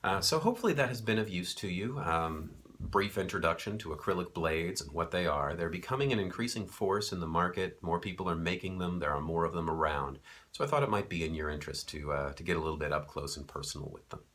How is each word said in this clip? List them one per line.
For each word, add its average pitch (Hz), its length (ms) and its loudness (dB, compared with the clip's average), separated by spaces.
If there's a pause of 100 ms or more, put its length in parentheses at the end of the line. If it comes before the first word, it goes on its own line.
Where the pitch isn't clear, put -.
Uh, 95 160 4
so 160 180 4
hopefully 214 360 4
that 135 140 4
has 120 120 -4
been 110 180 4
of 104 100 2
use 90 280 -2
to 101 120 -4
you. 107 300 -2
Um, 80 520 0 (280)
brief 101 400 2
introduction 90 600 2
to 85 100 -8
acrylic 90 440 -2
blades 82 480 0
and 73 120 -10
what 85 180 -2
they 87 160 2
are. 73 300 2
They're 85 120 0
becoming 131 440 0
an 110 80 4
increasing 101 480 -2
force 104 420 2
in 92 80 -2
the 82 80 -2
market. 90 560 2
More 87 160 2
people 92 320 -2
are 82 60 2
making 92 420 -2
them. 87 220 0
There 73 100 2
are 73 100 0
more 82 240 2
of 82 80 0
them 82 160 0
around. 73 520 0 (320)
So - 100 -4
I 147 60 0
thought 147 160 4
it 117 40 0
might 101 200 0
be 82 160 -2
in 80 100 -2
your 76 160 -2
interest 73 380 -6
to, 73 240 -4
uh, 71 220 0
to - 100 -12
get 87 120 2
a 80 40 2
little 78 160 0
bit 73 160 -2
up 73 160 0
close 71 280 -6
and 71 120 -10
personal 71 400 -8
with - 220 -14
them. - 100 -10 (140)